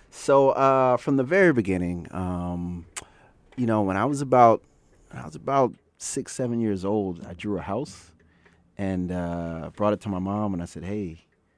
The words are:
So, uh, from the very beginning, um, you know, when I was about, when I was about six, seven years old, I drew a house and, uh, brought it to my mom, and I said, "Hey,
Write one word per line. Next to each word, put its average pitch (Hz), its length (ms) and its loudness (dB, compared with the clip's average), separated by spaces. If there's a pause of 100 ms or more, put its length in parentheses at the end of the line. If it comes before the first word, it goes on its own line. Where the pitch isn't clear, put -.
(100)
So, 139 400 4
uh, 131 460 4
from 139 200 -2
the 131 80 2
very 175 280 4
beginning, 90 600 -2
um, 87 760 -6 (680)
you 127 100 -2
know, 110 160 2
when 95 140 0
I 101 80 0
was 139 160 -2
about, 123 420 6 (480)
when - 100 -14
I - 60 -14
was 78 80 -14
about 135 400 0 (240)
six, - 340 -10
seven 120 280 -4
years 101 240 -2
old, 98 420 -4
I 92 80 -14
drew 101 240 -6
a 82 40 -8
house 113 500 -10 (640)
and, 92 340 -4
uh, 85 640 -6
brought 104 180 0
it 101 100 -4
to 104 60 -8
my 92 120 -4
mom, 101 340 -4
and 87 80 -6
I 87 40 -8
said, 80 180 -16
"Hey, 92 420 -10 (320)